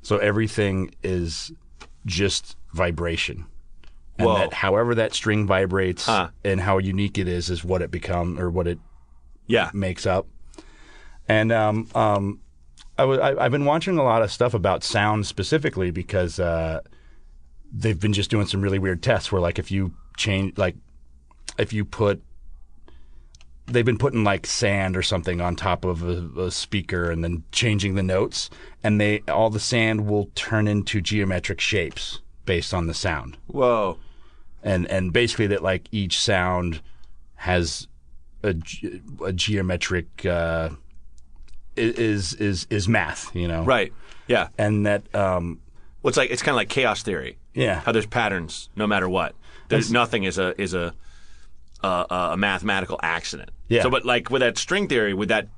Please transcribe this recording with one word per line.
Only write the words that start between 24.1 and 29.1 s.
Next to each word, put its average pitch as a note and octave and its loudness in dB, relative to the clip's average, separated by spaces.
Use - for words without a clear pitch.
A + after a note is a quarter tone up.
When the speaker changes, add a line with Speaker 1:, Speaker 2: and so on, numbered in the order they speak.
Speaker 1:
like, G2+ 2
sand G2 0
or F#2 0
something F2 0
on F2 0
top F2+ -2
of F2 0
a, F2 -4
a F2+ -2
speaker F2 -2
and E2 -2
then E2+ -4
changing G2+ 0
the G2 2
notes, F#2 0
and G#2+ 4
they, G#2 2